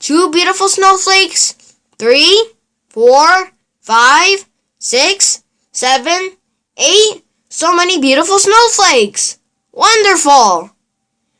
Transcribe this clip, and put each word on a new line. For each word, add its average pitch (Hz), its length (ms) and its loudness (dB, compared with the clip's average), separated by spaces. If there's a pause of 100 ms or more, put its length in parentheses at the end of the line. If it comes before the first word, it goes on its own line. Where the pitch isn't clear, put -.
two 330 300 -2
beautiful 359 400 -2
snowflakes, 381 800 0 (460)
three, 320 540 0 (360)
four, 302 640 2 (300)
five, 294 680 0 (300)
six, - 680 -4 (280)
seven, 330 680 -4 (400)
eight. 285 440 0 (280)
So 339 240 -4
many 359 260 -2
beautiful 302 380 0
snowflakes! 392 1000 0 (340)
Wonderful! 285 1000 0 (680)